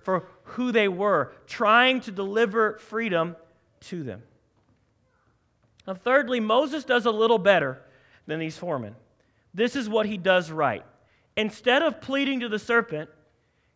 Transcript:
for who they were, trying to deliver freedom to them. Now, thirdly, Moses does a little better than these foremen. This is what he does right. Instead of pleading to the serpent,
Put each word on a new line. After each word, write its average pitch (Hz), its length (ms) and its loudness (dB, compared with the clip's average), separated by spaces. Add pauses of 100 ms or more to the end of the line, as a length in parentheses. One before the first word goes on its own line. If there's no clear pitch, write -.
for 180 260 -4 (160)
who 247 260 -6
they 214 160 2
were, 185 460 0 (140)
trying 240 560 4
to 214 100 -12
deliver 208 680 0
freedom 175 580 -4 (440)
to 175 220 -10
them. 110 200 -10 (1600)
Now, 190 80 -8
thirdly, 247 460 0
Moses 254 440 0
does 240 200 0
a 233 60 2
little 220 280 2
better 170 440 2 (440)
than 160 120 -6
these 160 180 -8
foremen. 123 380 -8 (580)
This 233 220 -2
is 240 140 -4
what 214 180 0
he 214 100 -6
does 180 340 2
right. 139 340 -2 (520)
Instead 240 460 0
of 302 180 -2
pleading 277 400 -2
to 240 80 -6
the 208 100 -4
serpent, 214 520 -2 (640)